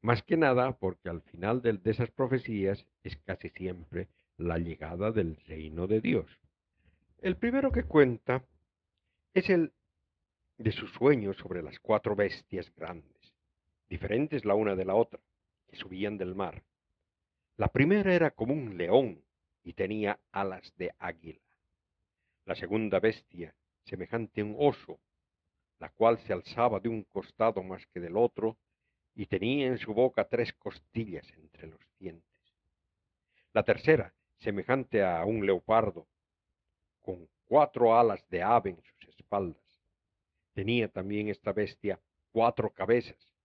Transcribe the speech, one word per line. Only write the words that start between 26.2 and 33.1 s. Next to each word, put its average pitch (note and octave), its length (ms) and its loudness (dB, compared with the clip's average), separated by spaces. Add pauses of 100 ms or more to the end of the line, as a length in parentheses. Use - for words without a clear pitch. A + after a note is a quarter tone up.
se - 120 -6
alzaba G#2+ 480 -2
de G#2+ 80 -4
un A2 160 -4
costado G2+ 580 -2
más F#2+ 260 -12
que F2 120 -12
del F2 160 -6
otro, A2+ 400 0 (580)
y G#2 120 -10
tenía B2 400 -2
en B2+ 100 -2
su G#2+ 160 -10
boca A2+ 340 2
tres A#2 280 -4
costillas - 840 -10
entre D#2+ 300 -20
los D#2+ 140 -20 (180)
dientes. - 560 -18 (1000)